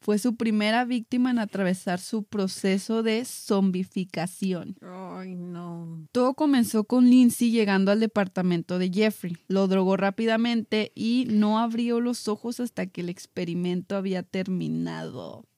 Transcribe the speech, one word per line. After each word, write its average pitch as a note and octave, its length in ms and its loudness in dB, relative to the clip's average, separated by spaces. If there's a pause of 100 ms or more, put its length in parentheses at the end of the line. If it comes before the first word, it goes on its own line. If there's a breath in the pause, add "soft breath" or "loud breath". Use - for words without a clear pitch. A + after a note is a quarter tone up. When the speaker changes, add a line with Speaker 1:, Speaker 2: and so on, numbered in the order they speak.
Speaker 1:
Fue G#3 180 0
su A#3 160 0
primera A3 480 2
víctima B3 480 0
en A#3+ 80 2
atravesar F#3 640 -2
su A3 220 -6
proceso G3 800 -2
de A3+ 220 0
zombificación. F#3 1600 -2
Speaker 2:
Ay, F#3 540 -12
no. E3+ 760 -12
Speaker 1:
Todo B3 220 2
comenzó A#3+ 500 2
con B3 260 6
Lindsay A#3+ 400 6
llegando G3+ 440 4
al A3 80 2
departamento F3+ 760 0
de F#3 160 0
Jeffrey. G#3 440 0 (100)
Lo F#3+ 220 2
drogó F#3+ 260 4
rápidamente A3 1000 0
y A#3+ 340 0
no G#3+ 300 4
abrió A#3 420 0
los A#3+ 260 -2
ojos A3+ 320 -4
hasta A3+ 280 -6
que F#3 140 -10
el F3 80 -6
experimento F3+ 880 -4
había F#3 260 -4
terminado. E3 1200 -6 (120)